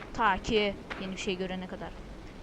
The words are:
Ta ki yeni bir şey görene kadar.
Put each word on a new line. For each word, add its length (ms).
Ta 240
ki 380
yeni 100
bir 60
şey 200
görene 300
kadar. 220